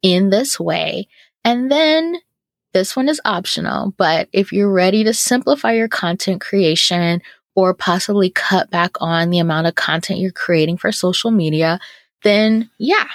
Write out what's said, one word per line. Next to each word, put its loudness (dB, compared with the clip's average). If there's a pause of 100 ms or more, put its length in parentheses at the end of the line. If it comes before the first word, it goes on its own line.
in 2
this 0
way. -2 (360)
And 0
then 2 (560)
this 0
one 0
is -2
optional, -4
but 0
if 0
you're 2
ready 2
to 0
simplify 0
your 0
content -4
creation 0 (340)
or 4
possibly 0
cut 0
back -2
on 0
the 2
amount 0
of 0
content -4
you're -2
creating 0
for -2
social -2
media, 0 (420)
then 2
yeah 0